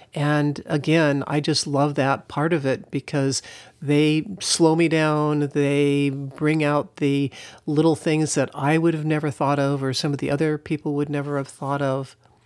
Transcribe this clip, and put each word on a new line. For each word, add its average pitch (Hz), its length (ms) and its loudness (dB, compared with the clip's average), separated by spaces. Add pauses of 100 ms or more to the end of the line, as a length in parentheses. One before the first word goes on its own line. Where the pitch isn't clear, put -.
(140)
And 147 500 0
again, 151 640 2
I 147 140 -2
just 156 260 0
love 143 300 0
that 135 320 0
part 160 260 -2
of 143 100 -2
it 131 260 -4
because 139 520 -2 (380)
they 151 460 2 (140)
slow 160 340 4
me 165 140 4
down. 151 640 2
They 143 580 2
bring 147 540 -2
out 147 320 0
the 139 340 0 (360)
little 156 300 2
things 156 380 0
that 135 200 0
I 143 240 2
would 165 160 2
have 151 100 -4
never 156 260 -2
thought 143 280 0
of 139 240 -2
or 135 100 -2
some 143 200 -2
of 139 60 -4
the 135 120 -4
other 151 260 0
people 147 380 -6
would 147 160 -2
never 143 260 -4
have 135 120 -4
thought 139 340 -4
of. 135 340 -4 (300)